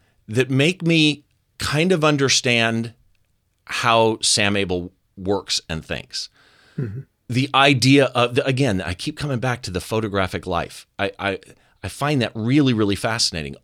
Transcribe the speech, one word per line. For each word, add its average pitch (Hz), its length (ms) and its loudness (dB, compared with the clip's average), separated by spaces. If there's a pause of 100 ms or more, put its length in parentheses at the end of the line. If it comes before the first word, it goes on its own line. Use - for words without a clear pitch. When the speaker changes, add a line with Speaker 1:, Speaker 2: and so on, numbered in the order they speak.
(280)
Speaker 1:
that 127 240 0
make 156 320 2
me 156 400 2 (340)
kind 165 340 0
of 165 120 2
understand 120 880 2 (720)
how 113 560 2
Sam 104 340 2
Abell 90 360 -2 (260)
works 95 500 -4
and 80 160 -6
thinks. - 460 -10 (480)
Speaker 2:
Mm-hmm. 120 240 -8 (260)
Speaker 1:
The 127 260 -2
idea 135 520 6
of, 120 300 0
the, 135 100 0
again, 127 360 0
I 85 120 -4
keep 151 240 -10
coming 135 220 -4
back 120 240 -4
to - 80 -10
the 87 100 -4
photographic 98 640 -4
life. 85 400 -6 (100)
I, 98 220 -2
I, 98 200 -4 (440)
I 101 40 -10
find 139 340 -2
that 107 140 -2
really, 127 380 2
really 104 220 0
fascinating. 90 680 -4